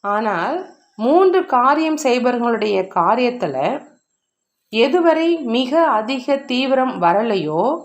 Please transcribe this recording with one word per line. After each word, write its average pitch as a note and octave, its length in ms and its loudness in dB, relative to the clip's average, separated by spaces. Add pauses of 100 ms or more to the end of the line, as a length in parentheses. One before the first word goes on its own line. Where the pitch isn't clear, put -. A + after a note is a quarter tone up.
ஆனால் G#3 540 -2 (420)
மூன்று F4 460 4
காரியம் D4 520 2
செய்பவர்களுடைய A#3+ 800 0 (120)
காரியத்துல G#3 680 0 (1160)
எதுவரை D#4+ 540 2 (200)
மிக B3+ 340 0 (100)
அதிக B3 520 -2
தீவிரம் C4 580 0
வரலையோ F3 640 0 (220)